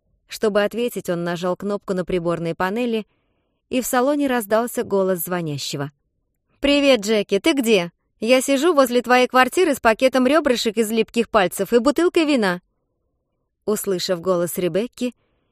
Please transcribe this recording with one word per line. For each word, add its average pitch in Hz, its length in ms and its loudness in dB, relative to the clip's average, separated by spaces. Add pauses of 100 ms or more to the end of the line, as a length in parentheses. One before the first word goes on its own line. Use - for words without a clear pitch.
(280)
Чтобы 208 360 -2
ответить, 208 460 -6
он 170 140 -2
нажал 175 320 -4
кнопку 202 380 -6
на 180 120 -4
приборной 170 500 -4
панели, 220 500 -4 (640)
и 254 120 -2
в 226 40 -4
салоне 277 420 0
раздался 233 560 -2
голос 190 360 0
звонящего. 151 720 -6 (680)
"Привет, 277 420 4
Джеки, 202 380 0
ты 320 140 2
где?" 214 380 2 (280)
"Я 254 220 2
сижу 277 320 2
возле 247 280 2
твоей 247 260 2
квартиры 262 480 2
с - 40 -12
пакетом 254 460 2
ребрышек 254 520 0
из 220 120 0
липких 226 400 -2
пальцев 190 440 0
и 240 60 6
бутылкой 320 460 2
вина". 214 360 0 (1040)
Услышав 190 560 -4
голос 175 360 -2
Ребекки, 190 560 -4 (380)